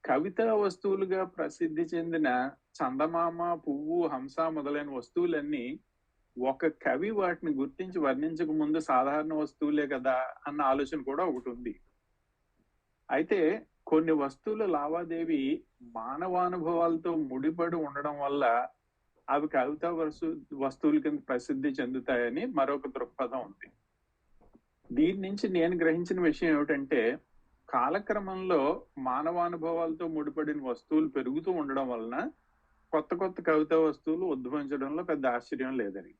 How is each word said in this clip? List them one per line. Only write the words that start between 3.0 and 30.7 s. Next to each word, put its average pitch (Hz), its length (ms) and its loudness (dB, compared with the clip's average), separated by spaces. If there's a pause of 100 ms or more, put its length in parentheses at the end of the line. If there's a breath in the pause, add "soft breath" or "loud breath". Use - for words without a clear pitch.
పువ్వు, 311 540 0
హంస 135 320 -4
మొదలైన 147 500 -2
వస్తువులన్నీ 175 920 -2 (680)
ఒక 135 200 0
కవి 151 440 0
వాటిని 175 400 0
గుర్తించి 180 480 -2
వర్ణించక 156 480 0
ముందు 156 320 2
సాధారణ 147 540 2
వస్తువులే 147 540 0
కదా 131 460 0 (140)
అన్న 147 140 -4
ఆలోచన 139 400 2
కూడా 139 240 0
ఒకటి 127 240 -2
ఉంది. 120 300 -8 (1300)
అయితే 160 560 2 (200)
కొన్ని 160 240 4
వస్తువుల 160 540 0
లావాదేవీ 165 1000 0 (180)
మానవానుభవాలతో 165 1300 0
ముడిపడి 156 600 -2
ఉండడం 143 440 -4
వల్ల 139 480 2 (640)
అవి 147 180 2
కవితా 151 440 0
వస్తు-, 160 500 -4 (120)
వస్తువుల 143 460 2
కింద 147 280 -2
ప్రసిద్ధి 135 420 -2
చెందుతాయని 127 760 -2
మరొక 143 420 0
దృక్పథం 127 520 -6
ఉంది. - 320 -14 (1200)
దీని 233 380 2
నుంచి 208 200 -2
నేను 175 260 2
గ్రహించిన 170 460 0
విషయం 160 340 2
ఏమిటంటే, 139 640 0 (520)
కాలక్రమంలో 185 1120 0 (120)
మానవానుభవాలతో 165 1080 -2
ముడిపడిన 151 540 -2
వస్తువులు 151 460 0